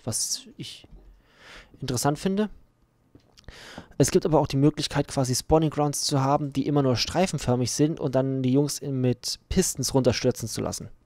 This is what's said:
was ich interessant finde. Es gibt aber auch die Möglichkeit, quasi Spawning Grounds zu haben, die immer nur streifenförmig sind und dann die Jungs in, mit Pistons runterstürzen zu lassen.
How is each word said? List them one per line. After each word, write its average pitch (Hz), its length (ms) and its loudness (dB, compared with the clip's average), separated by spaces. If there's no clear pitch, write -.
was - 440 -6
ich - 280 -14
interessant 135 400 -2
finde. 196 300 -2
Es 139 140 2
gibt 185 140 2
aber 151 160 4
auch 143 60 0
die 135 100 -2
Möglichkeit, 147 500 2
quasi 127 260 -2
Spawning 156 360 2
Grounds 147 320 -2
zu 143 180 0
haben, 139 320 0
die 135 160 -2
immer 143 160 2
nur 127 140 2
streifenförmig 127 760 0
sind 151 300 0
und 131 140 -2
dann 131 280 0
die 127 80 2
Jungs 139 280 2
in, 139 200 -4
mit - 480 -2
Pistons - 460 -2
runterstürzen 123 560 0
zu - 100 -8
lassen. - 300 -8